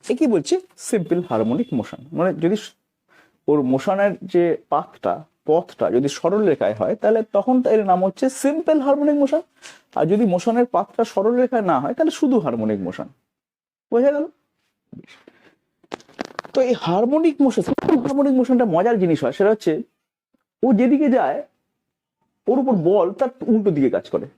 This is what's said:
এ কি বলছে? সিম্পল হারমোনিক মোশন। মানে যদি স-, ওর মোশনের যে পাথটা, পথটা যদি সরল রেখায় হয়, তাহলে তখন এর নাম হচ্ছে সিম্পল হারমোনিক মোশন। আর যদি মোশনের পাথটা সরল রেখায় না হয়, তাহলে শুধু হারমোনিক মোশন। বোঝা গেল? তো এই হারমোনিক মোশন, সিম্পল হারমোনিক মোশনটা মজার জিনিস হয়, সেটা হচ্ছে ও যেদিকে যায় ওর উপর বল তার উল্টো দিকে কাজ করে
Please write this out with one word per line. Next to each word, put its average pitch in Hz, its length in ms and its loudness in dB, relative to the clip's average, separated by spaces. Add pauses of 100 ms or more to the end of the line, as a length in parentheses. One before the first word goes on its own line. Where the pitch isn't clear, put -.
(120)
এ - 80 0
কি 311 140 2
বলছে? 180 220 0 (340)
সিম্পল 175 300 0 (100)
হারমোনিক 117 480 -2
মোশন। - 240 -8 (160)
মানে 175 120 0 (140)
যদি 196 200 0
স-, - 100 -20 (760)
ওর 147 100 4 (140)
মোশনের 196 380 0 (220)
যে 175 100 2 (300)
পাথটা, - 400 -4 (340)
পথটা 156 380 0 (100)
যদি 135 120 2 (100)
সরল 196 240 0 (100)
রেখায় 107 280 -2
হয়, 127 220 -2
তাহলে 226 180 2 (160)
তখন 247 200 0 (200)
এর 220 60 2 (100)
নাম 180 160 2
হচ্ছে 190 180 -4 (180)
সিম্পল 311 420 0
হারমোনিক 294 380 2
মোশন। 294 180 0 (580)
আর 151 120 2
যদি 208 120 2 (100)
মোশনের 233 320 0 (100)
পাথটা 214 280 -2 (100)
সরল 214 200 0 (100)
রেখায় 233 280 -2
না 147 100 2
হয়, 160 160 -4
তাহলে 320 220 0
শুধু 269 240 2
হারমোনিক 110 440 -2
মোশন। - 200 -10 (840)
বোঝা 254 240 2
গেল? 302 100 -2 (2250)
তো 269 60 0 (100)
এই 233 60 2 (100)
হারমোনিক 269 580 2
মোশন, 226 260 2
সিম্পল 330 340 0
হারমোনিক 277 360 0
মোশনটা 247 260 2 (100)
মজার 226 280 2
জিনিস 165 200 2
হয়, 123 140 -2
সেটা 202 160 4
হচ্ছে 180 200 0 (920)
ও - 20 2 (120)
যেদিকে 269 280 4 (100)
যায় 151 200 0 (1120)
ওর 254 120 2
উপর 254 120 0 (160)
বল 190 180 2 (120)
তার 262 100 0 (220)
উল্টো 208 260 2
দিকে 135 180 2
কাজ 90 180 -6
করে - 140 -4 (100)